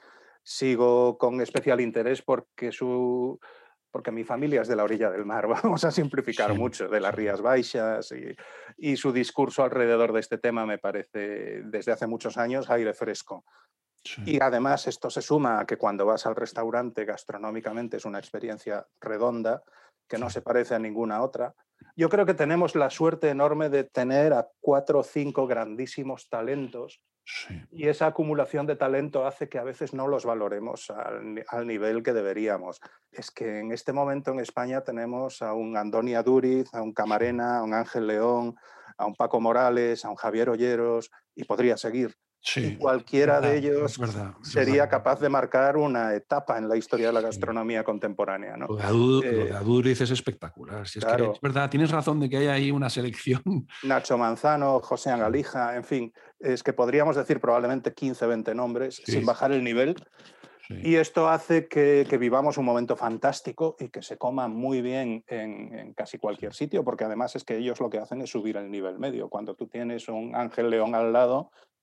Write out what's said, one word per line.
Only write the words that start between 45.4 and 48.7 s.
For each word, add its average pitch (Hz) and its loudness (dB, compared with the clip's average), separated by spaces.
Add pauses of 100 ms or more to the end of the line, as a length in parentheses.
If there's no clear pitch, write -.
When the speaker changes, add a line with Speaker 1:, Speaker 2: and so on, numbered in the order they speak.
Speaker 1:
una 123 2
etapa 120 -2
en 110 -4
la 113 2
historia 113 0
de 117 2
la 113 2
Speaker 2:
Sí. 110 0
Speaker 1:
gastronomía 113 -2
contemporánea, 101 -4
¿no? 127 -8
Speaker 2:
Lo 107 -4